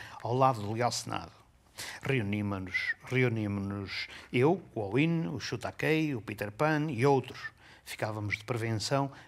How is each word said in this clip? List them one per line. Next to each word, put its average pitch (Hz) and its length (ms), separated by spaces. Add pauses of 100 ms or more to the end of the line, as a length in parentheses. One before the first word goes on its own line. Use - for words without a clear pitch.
(220)
ao 117 120
lado 131 260
do 101 140
Leal 120 180
Senado. 98 400 (680)
Reunímonos-, 101 920 (120)
reunímonos 101 1000 (240)
eu, 151 320 (120)
o 113 60
Owen, 160 480
o 127 120
Shutakei, 143 760
o 107 60
Peter 104 320
Pan 151 380
e 120 160
outros. 135 340 (480)
Ficávamos 107 480
de - 60
prevenção 117 720 (160)